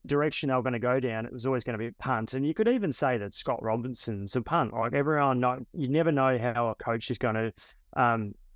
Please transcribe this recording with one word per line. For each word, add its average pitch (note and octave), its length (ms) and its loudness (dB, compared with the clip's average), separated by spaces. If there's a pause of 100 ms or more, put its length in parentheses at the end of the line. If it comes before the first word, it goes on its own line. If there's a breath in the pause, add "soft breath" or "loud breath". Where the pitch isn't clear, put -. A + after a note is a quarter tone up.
direction C#3+ 420 0
they C3 80 2
were B2+ 60 2
gonna A#2+ 180 0
go B2+ 220 2
down, A2+ 240 -2
it - 80 -10
was A#2+ 120 -8
always C3 200 0
gonna A#2 120 -4
be A2+ 100 -4
a - 120 -8
punt. A#2 340 -2
And C3+ 140 -2
you D#3+ 60 -2
could A3 160 2
even G#3 240 2
say B2+ 240 2
that G2+ 160 -4
Scott - 280 -4
Robinson's A2+ 760 -4
a B2 40 0
punt. C#3 320 0
Like, A#2 200 -2
everyone C#3+ 480 2
know, B2+ 180 2 (140)
you C#3 160 -2
never D#3+ 200 4
know C3 300 4
how A#2 300 0
a G#2+ 60 -4
coach A#2 360 -4
is A2+ 60 -2
gonna, A2 340 0 (460 loud breath)
um, A2+ 360 2 (220)